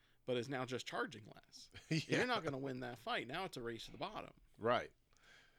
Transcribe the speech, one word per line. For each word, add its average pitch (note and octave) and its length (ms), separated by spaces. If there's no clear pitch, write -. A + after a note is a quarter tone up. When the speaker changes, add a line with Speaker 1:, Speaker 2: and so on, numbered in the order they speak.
Speaker 1:
but B2 120
is A2+ 100
now B2+ 160
just A#2+ 220
charging D#3+ 380
less. - 360
Speaker 2:
<laughs> - 100
Yeah. D#3+ 280
Speaker 1:
You're A#3+ 80
not A3+ 160
gonna C#3 160
win C3 220
that B2 180
fight. F#3+ 300
Now E3+ 160
it's E3 140
a B2 40
race A#2 220
to - 80
the - 60
bottom. E3+ 340
Speaker 2:
Right. A2 320